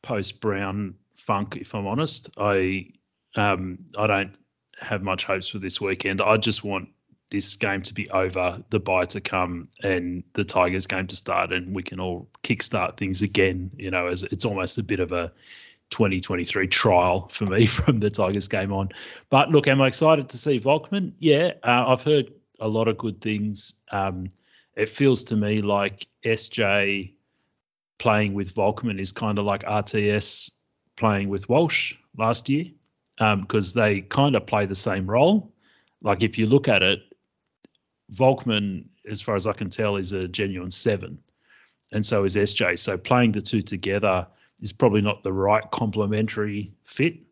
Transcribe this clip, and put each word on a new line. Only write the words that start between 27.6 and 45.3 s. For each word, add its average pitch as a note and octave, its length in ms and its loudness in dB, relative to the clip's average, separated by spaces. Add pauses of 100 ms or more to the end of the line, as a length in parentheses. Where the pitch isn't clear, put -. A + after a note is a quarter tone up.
playing G#2 300 4
with G2 200 -6
Volkman G#2 460 0
is F#2+ 140 -4
kinda G#2 280 -2
like G2+ 240 -2
R G#2 160 0
T G#2 300 0
S - 400 2 (460)
playing G2+ 320 0
with G2 180 -6
Walsh D3+ 480 0 (220)
last A2+ 320 0
year, D3+ 160 0 (520)
um, G#3 280 2
'cause - 280 0
they G#2+ 280 2
kinda C#3 400 2
play G#2 240 0
the F#2+ 100 -6
same G2 340 -2
role. D#3+ 440 2 (480)
Like, G2+ 200 2
if A2 160 0
you A2 80 2
look C3+ 220 6
at G2 160 4
it, G2 180 2 (1120)
Volkman, G#2+ 800 0 (200)
as G#2 120 -6
far A2 140 -2
as F#2+ 120 0
I G2+ 60 0
can F#2+ 160 -6
tell, G#2 260 0
is F#2+ 160 -4
a F#2 160 -4
genuine F#2 440 -4
seven, F#2+ 480 0 (760)
and G#2 120 0
so G2+ 200 2
is F#2 100 0
S G2+ 160 2
J. F2+ 240 0
So F#2+ 220 -2
playing A#2+ 340 4
the G2+ 100 -2
two G#2 200 -2
together F#2+ 680 -2 (340)
is G#2+ 120 -8
probably G#2+ 280 4
not G2+ 220 -2
the F#2+ 80 -4